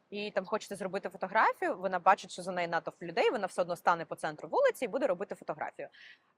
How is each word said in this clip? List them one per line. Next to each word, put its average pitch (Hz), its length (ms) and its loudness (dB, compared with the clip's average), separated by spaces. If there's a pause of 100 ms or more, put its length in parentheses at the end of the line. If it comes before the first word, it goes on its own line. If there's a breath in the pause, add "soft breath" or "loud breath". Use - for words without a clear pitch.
(100)
і 208 200 -6
там 190 140 -2
хочете 208 320 -4
зробити 190 320 -4
фотографію, 220 680 2
вона 185 220 -2
бачить, 190 320 6
що - 120 -10
за 185 100 -6
нею 175 160 0
натовп 165 340 -4
людей, 185 280 2
вона 220 160 -2
все 185 160 0
одно 175 140 -2
стане 170 280 2
по 175 100 -8
центру 156 340 -6
вулиці 453 360 2
і 220 40 0
буде 269 180 0
робити 196 280 -2
фотографію. 147 540 -8 (500 loud breath)